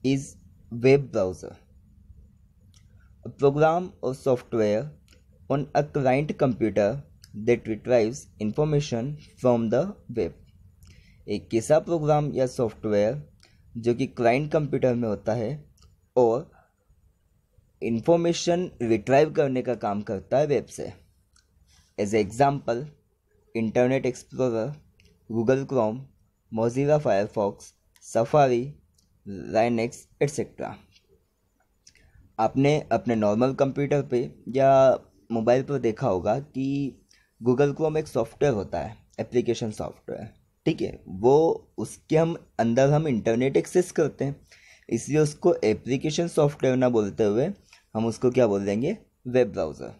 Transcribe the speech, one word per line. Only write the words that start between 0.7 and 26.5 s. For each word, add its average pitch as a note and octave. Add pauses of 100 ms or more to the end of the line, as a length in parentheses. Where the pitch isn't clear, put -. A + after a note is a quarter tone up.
web B2+
browser. F#2 (1700)
A A2+
program D#3 (100)
or C3
software A2+ (640)
on C#3+
a D3+
client C#3+
computer G#2+ (480)
that A2
retrieves A2+ (140)
information C#3+ (260)
from A#2+
the B2 (300)
web। G2 (960)
एक G#2
ऐसा D3
प्रोग्राम D3+
या B2+
सॉफ्टवेयर A2 (480)
जो A#2
कि B2+
क्लाइंट B2+
कंप्यूटर C3+
में A#2+
होता G#2
है B2 (520)
और B2 (1300)
इन्फॉर्मेशन E3+ (100)
रिट्रीव B2+
करने C3+
का A#2+
काम G#2
करता G#2
है D3+
वेब B2+
से। - (1040)
As G2+
example, A#2 (720)
Internet B2
Explorer, B2+ (580)
Google A#2+
Chrome, A#2+ (520)